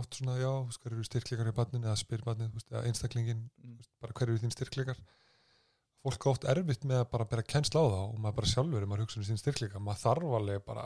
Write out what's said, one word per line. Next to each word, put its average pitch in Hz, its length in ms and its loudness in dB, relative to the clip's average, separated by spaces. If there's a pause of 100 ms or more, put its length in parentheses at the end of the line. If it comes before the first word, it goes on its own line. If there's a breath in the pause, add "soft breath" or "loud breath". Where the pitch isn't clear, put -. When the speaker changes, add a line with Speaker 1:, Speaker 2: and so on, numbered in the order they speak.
Speaker 1:
oft - 80 -12
svona, 127 240 -2
"Já, 131 160 0
þú 131 160 -2
veist, - 140 -10
hverju 117 120 -6
eru 113 80 -2
styrkleikar 117 460 -2
hjá 110 60 0
barninu?" 120 340 0
eða 107 80 2
spyr 110 240 -4
barnið, 113 300 -2
þú - 20 -8
veist, 110 180 -10
eða 117 140 -2
einstaklinginn, 117 720 -2
Speaker 2:
Mm. 120 160 -18
Speaker 1:
þú 117 40 -18
veist, - 120 -20 (100)
bara, 113 140 -8
"Hverju 120 160 2
eru 113 160 2
þín 113 80 0
styrkleikar?" 131 440 -4 (1080 soft breath)
Fólk 131 160 -2
á 139 80 4
oft 127 160 2
erfitt 147 400 2
með 131 160 4
að 120 80 -2
bara 113 160 0
bera 117 160 0
kennsl 147 400 2
á - 80 8
þá 98 80 4 (160)
og 107 80 -6
maður 107 140 0
bara 110 120 2
sjálfur, 143 360 2
ef 101 60 -2
maður 104 120 0
hugsa 110 160 -4
um 104 80 -4
sín 107 160 0
styrkleika, 113 400 -2
maður 101 240 -4
þarf 135 320 4
alveg 101 280 -2
bara 110 200 -6